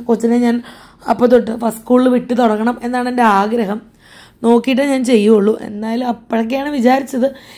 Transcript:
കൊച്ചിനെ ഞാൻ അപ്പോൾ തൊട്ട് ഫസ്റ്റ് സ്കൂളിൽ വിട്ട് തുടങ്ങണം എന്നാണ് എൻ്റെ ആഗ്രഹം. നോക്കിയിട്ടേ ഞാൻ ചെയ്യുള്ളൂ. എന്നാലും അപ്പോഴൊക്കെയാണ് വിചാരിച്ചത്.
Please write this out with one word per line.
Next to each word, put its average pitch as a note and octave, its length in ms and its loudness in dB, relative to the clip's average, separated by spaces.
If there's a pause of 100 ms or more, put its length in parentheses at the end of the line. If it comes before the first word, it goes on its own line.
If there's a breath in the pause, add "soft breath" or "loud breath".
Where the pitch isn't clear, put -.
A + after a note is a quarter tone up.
കൊച്ചിനെ A#3 340 0
ഞാൻ A#3+ 260 0 (460 loud breath)
അപ്പോൾ A3+ 180 2
തൊട്ട് A3+ 300 2
ഫസ്റ്റ് A3+ 240 -6
സ്കൂളിൽ B3+ 280 2
വിട്ട് B3 280 -2
തുടങ്ങണം A3+ 460 0
എന്നാണ് B3 260 -4
എൻ്റെ B3 140 0
ആഗ്രഹം. G#3 580 0 (640 loud breath)
നോക്കിയിട്ടേ A#3+ 420 2
ഞാൻ C4+ 180 -2
ചെയ്യുള്ളൂ. G#3+ 580 2
എന്നാലും A3+ 460 -8
അപ്പോഴൊക്കെയാണ് A#3 640 -4
വിചാരിച്ചത്. C4 600 0 (260 loud breath)